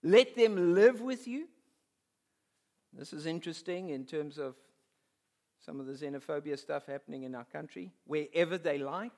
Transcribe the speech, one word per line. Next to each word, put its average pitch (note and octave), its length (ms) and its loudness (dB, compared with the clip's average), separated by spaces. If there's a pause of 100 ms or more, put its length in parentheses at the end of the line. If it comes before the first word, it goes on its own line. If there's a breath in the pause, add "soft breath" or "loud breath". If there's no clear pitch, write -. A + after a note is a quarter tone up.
"Let A#3 320 6
them G3 400 4
live A3 280 8
with B3+ 260 -6
you." C#4 200 -8 (1400)
This C#3+ 200 -14
is D#3 140 -8
interesting E3+ 640 -6
in C3+ 160 -6
terms D3+ 320 -8
of C3+ 180 -8 (1080)
some C#3 140 -12
of C3 60 -12
the C3+ 60 -10
xenophobia C#3+ 680 -8
stuff C#3+ 280 -8
happening C#3 380 -12
in B2+ 100 -10
our A#2+ 100 -12
country, F3 460 -14 (160)
wherever E3 500 0
they E3 220 0
like E3 400 -6